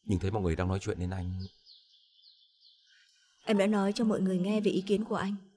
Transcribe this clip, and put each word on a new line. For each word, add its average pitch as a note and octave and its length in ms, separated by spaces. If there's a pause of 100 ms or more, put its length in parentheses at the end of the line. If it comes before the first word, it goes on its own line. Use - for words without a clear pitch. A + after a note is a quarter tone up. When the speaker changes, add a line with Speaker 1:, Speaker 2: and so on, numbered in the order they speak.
Speaker 1:
Nhưng F#2 160
thấy F#2+ 120
mọi G#2+ 100
người E2+ 140
đang F2+ 120
nói F#2+ 140
chuyện - 180
nên F2+ 100
anh F#2 240 (2000)
Speaker 2:
Em A3 120
đã G3+ 100
nói G3+ 260
cho A#3 120
mọi G3+ 160
người F#3+ 160
nghe G#3 240
về G#3 100
ý F#3 160
kiến G#3 180
của A3+ 100
anh. F#3+ 200 (220)